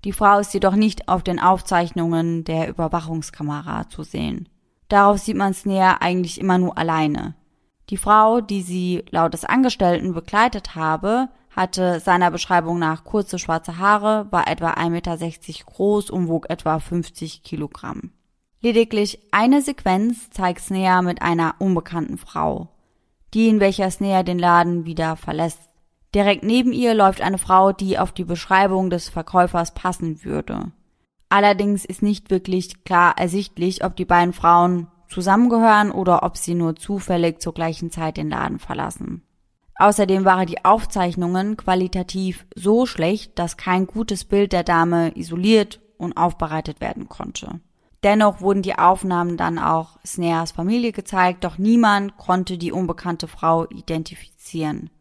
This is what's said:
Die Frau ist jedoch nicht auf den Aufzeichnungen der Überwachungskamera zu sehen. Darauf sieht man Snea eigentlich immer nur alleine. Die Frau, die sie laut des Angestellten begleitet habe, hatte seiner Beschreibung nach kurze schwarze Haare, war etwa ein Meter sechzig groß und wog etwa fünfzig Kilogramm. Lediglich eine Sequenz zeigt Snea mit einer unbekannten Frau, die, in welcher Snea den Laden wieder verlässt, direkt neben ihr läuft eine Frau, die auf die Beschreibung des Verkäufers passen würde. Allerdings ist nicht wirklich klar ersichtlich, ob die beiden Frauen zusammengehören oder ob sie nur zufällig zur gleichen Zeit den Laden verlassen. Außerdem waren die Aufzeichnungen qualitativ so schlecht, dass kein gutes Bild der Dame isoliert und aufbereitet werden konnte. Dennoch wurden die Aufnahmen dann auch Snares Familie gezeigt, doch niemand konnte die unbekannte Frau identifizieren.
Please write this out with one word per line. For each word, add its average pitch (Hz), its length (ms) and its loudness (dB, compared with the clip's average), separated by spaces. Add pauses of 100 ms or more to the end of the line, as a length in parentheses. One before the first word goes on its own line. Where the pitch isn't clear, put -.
Die 202 80 -6
Frau 202 280 4
ist 202 160 -4
jedoch 190 200 2
nicht 214 320 0
auf 180 160 0
den 175 160 -4
Aufzeichnungen 170 1040 0
der 160 240 -4
Überwachungskamera 160 1200 -6
zu - 120 -16
sehen. - 480 -8 (380)
Darauf 202 320 4
sieht 202 180 -6
man 196 160 0
Snea 190 460 2
eigentlich 180 400 -2
immer 180 180 2
nur 180 220 0
alleine. 160 560 -2 (560)
Die 196 60 -6
Frau, 220 440 4
die 202 220 -6
sie 180 480 -4
laut 165 220 2
des - 120 -10
Angestellten 185 680 2
begleitet 208 640 -2
habe, 190 540 -2 (260)
hatte 185 440 0
seiner 180 320 2
Beschreibung 170 480 0
nach 160 240 -2
kurze 196 340 -4
schwarze 165 400 -6
Haare, 208 540 2
war 175 160 0
etwa 165 240 -2
ein 170 200 -2
Meter 170 260 -4
sechzig 170 480 -12
groß 202 440 -2
und 180 180 -2
wog 165 220 -2
etwa 160 300 -2
fünfzig - 640 -8
Kilogramm. - 680 -12 (500)
Lediglich 226 580 0 (120)
eine 254 300 4
Sequenz 226 680 -2
zeigt 180 300 -4
Snea 185 400 0
mit 175 200 -2
einer 170 380 0
unbekannten 170 580 -2
Frau, 160 520 -6 (640)
die, 226 140 4
in 220 120 4
welcher 196 320 2
Snea 190 320 0
den 180 160 -4
Laden 175 460 2
wieder 160 300 -4
verlässt, 160 540 -6 (460)
direkt 202 280 2
neben 240 300 2
ihr 233 200 2
läuft 196 280 4
eine 185 160 2
Frau, 190 340 6
die 190 280 -2
auf 185 120 -2
die 180 120 -8
Beschreibung 185 680 2
des 175 200 -4
Verkäufers 175 640 0
passen 170 500 -6
würde. - 480 -6 (580)
Allerdings 202 560 4
ist - 160 -8
nicht 208 300 -2
wirklich 185 520 -4
klar 175 340 4
ersichtlich, 180 640 -2
ob 180 120 -4
die 185 100 -6
beiden 175 280 4
Frauen 175 540 4 (200)
zusammengehören 214 840 4
oder 180 320 2
ob 175 140 -4
sie 170 180 -4
nur 165 200 -2
zufällig 175 640 -2
zur 165 140 -8
gleichen 165 380 -6
Zeit 160 260 -8
den 156 120 -6
Laden - 280 -6
verlassen. - 640 -10 (520)
Außerdem 190 500 4
waren 185 220 4
die - 180 -8
Aufzeichnungen 185 880 0
qualitativ 185 920 -4 (100)
so 214 300 2
schlecht, 185 540 -4
dass 170 180 -6
kein 185 300 0
gutes 214 380 -6
Bild 202 260 0
der 175 120 0
Dame 170 520 2
isoliert 196 640 0 (180)
und 175 200 -8
aufbereitet 156 640 -4
werden - 260 -8
konnte. - 520 -14 (440)
Dennoch 202 380 4
wurden 196 200 2
die 185 160 -4
Aufnahmen 175 600 2
dann 170 220 -2
auch 160 460 -2
Snares 165 460 -4
Familie 226 400 -2
gezeigt, 185 520 -2
doch 175 140 -6
niemand 208 600 2
konnte 185 400 -2
die 170 140 -6
unbekannte 170 560 -6
Frau 165 400 0
identifizieren. - 1200 -10 (120)